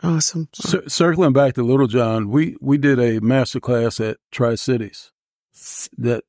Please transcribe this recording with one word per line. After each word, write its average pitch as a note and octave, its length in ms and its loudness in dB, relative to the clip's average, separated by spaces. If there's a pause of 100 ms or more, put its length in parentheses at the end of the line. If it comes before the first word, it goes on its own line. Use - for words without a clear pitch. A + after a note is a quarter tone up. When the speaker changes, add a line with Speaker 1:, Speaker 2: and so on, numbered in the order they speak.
Speaker 1:
Awesome. D#3+ 520 -2
Speaker 2:
Cir-, - 320 -4
circling E3 480 2
back C#3 200 2
to B2+ 80 -2
Little C3 240 2
John, A2+ 440 0
we, D3 300 0
we C#3 180 2
did C#3 200 2
a A2+ 220 2
master B2+ 400 0
class A#2 400 0
at A2 180 -4 (120)
Tri-Cities A#2 840 -4 (420)
Speaker 1:
S- - 420 -8
Speaker 2:
that A#2+ 320 -2